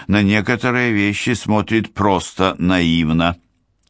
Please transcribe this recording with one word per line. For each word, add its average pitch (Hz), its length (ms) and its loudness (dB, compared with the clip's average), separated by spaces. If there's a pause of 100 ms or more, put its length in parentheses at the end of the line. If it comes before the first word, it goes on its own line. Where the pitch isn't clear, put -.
на 104 160 2
некоторые 117 680 0
вещи 104 380 -2
смотрит 107 640 -2
просто 95 640 0
наивно». 85 800 0 (540)